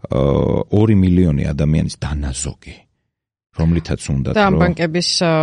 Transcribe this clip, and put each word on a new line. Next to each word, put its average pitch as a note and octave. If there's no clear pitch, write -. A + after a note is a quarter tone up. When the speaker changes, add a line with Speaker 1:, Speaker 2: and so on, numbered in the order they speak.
Speaker 1:
ა, -
ორი G#2+
მილიონი F2+
ადამიანის D2+
დანაზოგი, -
რომლითაც D#2+
უნდა C2+
Speaker 2:
და G#3
ამ F#3+
Speaker 1:
რომ D#3+
Speaker 2:
ბანკების, E3+
ა, E3+